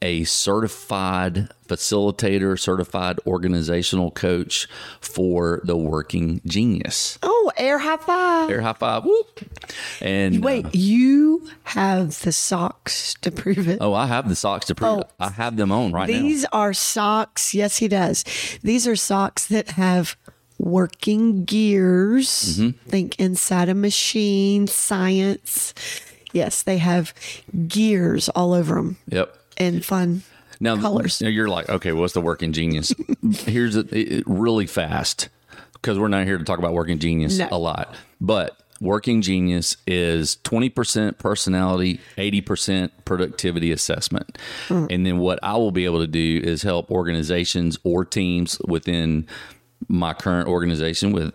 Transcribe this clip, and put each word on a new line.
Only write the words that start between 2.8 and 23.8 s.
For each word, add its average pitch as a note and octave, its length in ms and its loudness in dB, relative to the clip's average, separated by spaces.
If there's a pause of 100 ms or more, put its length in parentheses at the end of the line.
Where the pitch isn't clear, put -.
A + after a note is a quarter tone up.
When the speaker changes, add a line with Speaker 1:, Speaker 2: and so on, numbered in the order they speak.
Speaker 1:
organizational F2 840 0
coach - 560 -2 (340)
for F2 640 0
The F2 140 0
Working E2 680 -2
Genius. G2+ 800 -2
Speaker 2:
Oh, G#4+ 340 2
air C#4 220 0
high D#4 180 -2
five. E4+ 520 0
Speaker 1:
Air G3+ 120 0
high A2+ 120 0
five. - 320 -2
Whoop. G#4 360 0 (600)
And, F#2+ 420 2
Speaker 2:
Wait, B3+ 220 0
Speaker 1:
uh, E2 80 -6
Speaker 2:
you C4+ 760 4 (160)
have F#3 580 0
the E3+ 100 0
socks - 920 -4
to F3 100 -4
prove F#3+ 360 0
it. F#3 140 0
Speaker 1:
Oh, G#2 120 2
I A#2 140 0
have A#2+ 220 0
the F2 60 2
socks G2 320 -2
to F2 80 0
prove - 220 0
Speaker 2:
Oh. - 40 -2
Speaker 1:
it. - 60 -8 (120)
I F#2+ 100 -2
have A2+ 280 -6
them G2+ 140 2
on G#2+ 200 2
right F#2 180 -2
now. - 120 0
Speaker 2:
These C#4+ 300 0
are G#3 220 0
socks. - 800 0
Yes, G3+ 240 0
he A3+ 100 2
does. F#3+ 360 2 (400)
These A#3 240 2
are A#3 80 2
socks G3 500 0
that G#3+ 260 0
have F3+ 460 2 (400)
working F#3+ 880 2
gears. G3+ 1160 4
Speaker 1:
Mm-hmm. A#2 300 0
Speaker 2:
Think - 300 0
inside F#3 500 2
a F#3 40 2
machine, G3+ 920 2